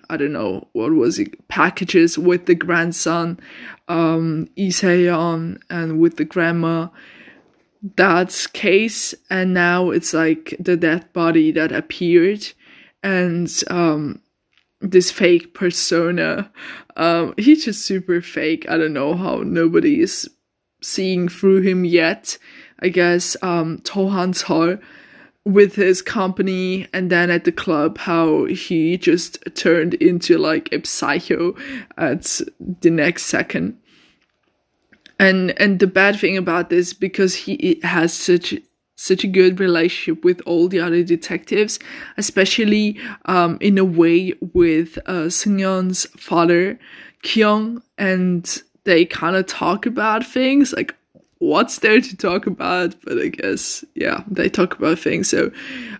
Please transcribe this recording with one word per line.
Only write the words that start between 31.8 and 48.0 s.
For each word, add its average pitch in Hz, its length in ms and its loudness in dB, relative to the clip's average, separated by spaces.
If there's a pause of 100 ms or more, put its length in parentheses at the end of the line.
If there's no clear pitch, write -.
at 151 420 -4 (180)
the - 300 -4
next 160 360 0
second. - 520 -4 (1400)
And, 190 320 4 (100)
and 196 180 2
the 202 80 6
bad 196 320 2
thing 190 200 0
about 175 320 -2
this, 175 240 0
because 190 400 0
he - 480 -2
has 170 320 0
such, - 400 0 (420)
such - 280 -2
a 202 40 -2
good 185 320 4
relationship 170 640 0
with 180 220 2
all 170 200 2
the 180 140 -2
other 170 220 0
detectives, 202 760 -2 (380)
especially, 208 840 0 (280)
um, 175 340 2
in 196 160 4
a 190 80 4
way 170 480 4 (220)
with, 170 500 2
uh, 175 240 -4
Seung-yeon's 190 800 0 (100)
father, 175 600 2 (440)
Kyung, 214 600 0 (160)
and 180 640 -2 (220)